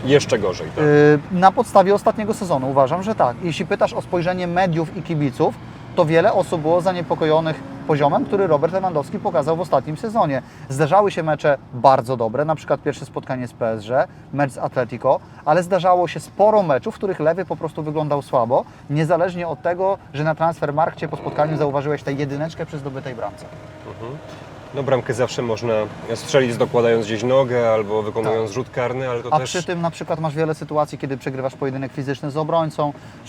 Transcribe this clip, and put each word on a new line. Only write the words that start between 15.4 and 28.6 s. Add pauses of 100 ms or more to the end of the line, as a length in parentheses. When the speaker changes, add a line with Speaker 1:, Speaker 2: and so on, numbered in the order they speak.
Speaker 2:
ale
zdarzało
się
sporo
meczów,
w
których
lewy
po
prostu
wyglądał
słabo, (260)
niezależnie
od
tego, (160)
że
na
Transfermarkcie
po
spotkaniu
zauważyłeś
tę
jedyneczkę
przy
zdobytej
bramce. (400)
Speaker 1:
Mhm. (560)
No,
bramkę
zawsze
można (420)
strzelić,
dokładając
gdzieś
nogę
albo
wykonując
Speaker 2:
Tak.
Speaker 1:
rzut